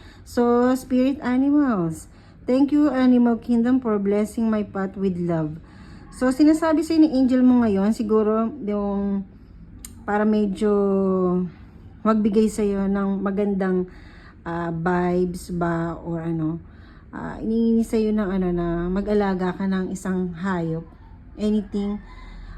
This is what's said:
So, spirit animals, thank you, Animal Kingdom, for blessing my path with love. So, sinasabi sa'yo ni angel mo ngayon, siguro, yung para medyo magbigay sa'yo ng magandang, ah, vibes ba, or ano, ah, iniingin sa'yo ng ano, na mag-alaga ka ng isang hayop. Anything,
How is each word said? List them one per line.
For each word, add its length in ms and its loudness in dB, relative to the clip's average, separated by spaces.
So, 480 2
spirit 480 0
animals, 880 0
thank 320 2
you, 160 4
Animal 480 4
Kingdom, 400 2
for 160 0
blessing 560 0
my 160 -2
path 320 -6
with 160 0
love. 400 -2
So, 160 0
sinasabi 480 4
sa'yo 240 4
ni 80 -2
angel 320 4
mo 160 6
ngayon, 320 2
siguro, 560 0
yung 560 -4
para 240 0
medyo 400 0
magbigay 480 2
sa'yo 400 -2
ng 320 -2
magandang, 640 -2
ah, 240 -6
vibes 880 -2
ba, 400 -2
or 320 -8
ano, 320 -4
ah, 240 -12
iniingin 480 2
sa'yo 240 0
ng 240 0
ano, 160 0
na 400 -2
mag-alaga 640 0
ka 80 -6
ng 320 -2
isang 480 -4
hayop. 400 -4
Anything, 640 -4